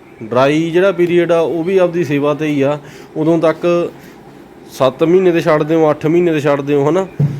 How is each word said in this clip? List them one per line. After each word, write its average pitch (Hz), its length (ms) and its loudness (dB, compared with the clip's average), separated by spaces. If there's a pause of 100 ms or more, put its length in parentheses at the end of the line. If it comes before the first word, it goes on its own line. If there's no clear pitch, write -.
(240)
ਡਰਾਈ 139 460 0
ਜਿਹੜਾ 185 220 2
ਪੀਰੀਅਡ 170 400 0
ਆ 170 80 2
ਉਹ 160 240 -2
ਵੀ 190 140 -2
ਆਪਦੀ 175 260 0
ਸੇਵਾ 143 300 -2
ਤੇ 151 140 -4
ਹੀ 147 140 0
ਆ। 147 180 0 (380)
ਉਦੋਂ 160 220 0
ਤੱਕ 170 520 0 (800)
ਸੱਤ 131 320 0
ਮਹੀਨੇ 180 280 4
ਤੇ 165 100 0
ਛੱਡ 156 220 0
ਦਿਓ, 156 280 2
ਅੱਠ 151 140 -4
ਮਹੀਨੇ 175 260 2
ਤੇ 156 80 0
ਛੱਡ 143 220 0
ਦਿਓ, 143 280 0
ਹਨਾ? 185 180 -2 (320)